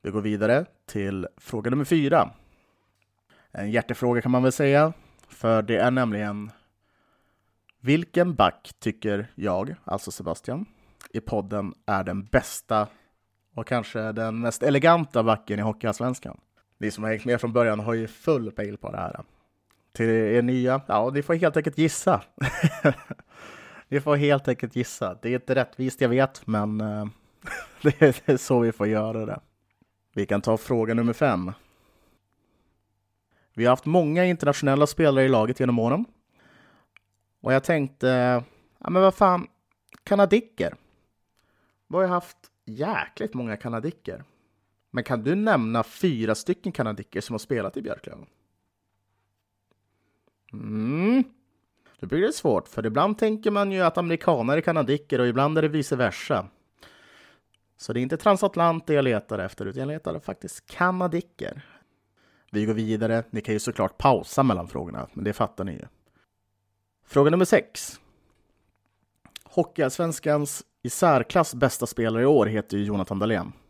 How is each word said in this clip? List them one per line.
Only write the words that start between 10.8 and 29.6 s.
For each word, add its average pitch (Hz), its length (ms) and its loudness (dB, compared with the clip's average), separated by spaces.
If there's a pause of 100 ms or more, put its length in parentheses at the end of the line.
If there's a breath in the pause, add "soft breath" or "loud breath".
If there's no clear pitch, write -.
i 113 80 -6
podden 101 520 -6 (120)
är 98 180 -2
den 98 220 -6
bästa 110 640 -2 (680 soft breath)
och 113 140 -10
kanske 110 440 -4
den 113 280 -6
mest 120 240 -4
eleganta 143 600 4
backen 107 360 0
i - 20 -2
Hockeyallsvenskan? 110 760 -4 (380)
Ni 107 140 -4
som 104 120 -10
har 110 80 -2
hängt 110 140 -4
med 120 160 0
från 113 120 -4
början 113 260 2
har 113 140 -4
ju 113 140 -4
full 123 440 -2
pejl 104 260 -8
på - 140 -12
det - 60 -10
här. - 260 -8 (680)
Till 113 180 0
er 113 320 4
nya, 127 460 0
ja, 107 260 0
ni 143 80 -2
får 165 140 0
helt 165 220 2
enkelt 151 200 -2
gissa. 156 500 2
<laughs> - 1600 -4
Ni 139 140 -2
får 147 140 2
helt 143 320 2
enkelt 120 280 -4
gissa. 117 460 -4
Det 117 80 -4
är 123 40 0
inte 127 220 -2
rättvist, 131 460 -2
jag 123 80 4
vet, 135 380 0
men, 107 340 -2
eh, 107 240 -6 (400)
<laughs> - 360 -14
det 147 200 4
är, 139 240 6
det 143 80 4
är 127 40 4
så 127 220 2
vi 117 120 2
får 104 160 -2
göra 110 380 -2
det. 104 140 -8 (760)